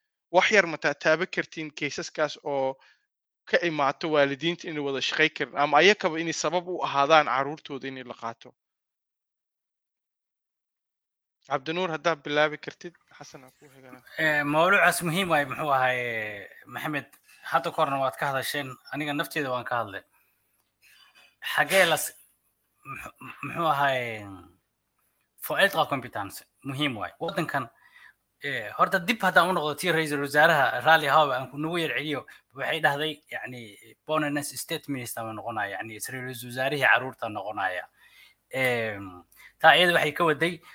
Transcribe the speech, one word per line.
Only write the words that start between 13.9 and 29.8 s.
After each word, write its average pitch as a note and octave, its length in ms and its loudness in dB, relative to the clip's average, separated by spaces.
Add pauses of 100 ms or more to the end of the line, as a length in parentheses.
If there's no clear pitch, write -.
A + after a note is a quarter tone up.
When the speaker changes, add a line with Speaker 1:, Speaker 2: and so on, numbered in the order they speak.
Speaker 2:
Eh, D3+ 260 2
mawduucaas E3+ 600 4
muhiim F3 240 0
waay, D3 160 2
muxuu C3+ 320 -4
ahaay, B2+ 220 2 (680)
Maxamed, C#3 400 -6 (460)
hadda E3+ 180 0
ka - 120 -10
horna C#3 180 0
waad C3 160 -2
ka D3+ 160 -4
hadasheen, C3+ 380 -4 (220)
aniga D3 200 -6
nafteeda D3 400 -4
waan B2 120 -4
ka B2 200 -4
hadlay. F#2+ 160 -10 (1500)
Xagee E3 300 4
las-, D#3+ 300 0 (720)
muxu-, - 280 -14 (300)
muxuu E3 240 -2
ahaay, B2+ 560 0 (1160)
faut D3 160 -2
être F#3+ 340 4
compétence, A#2 500 -6 (220)
muhiim C3+ 320 -2
waay. F#2 240 -8
Waddankan, E3 480 -4 (720)
eh, B2 360 -6
horta F3+ 200 2
dib G3+ 220 -2
haddaan F#3 300 4
u - 20 2
noqdo D3+ 240 0
tii F3+ 160 0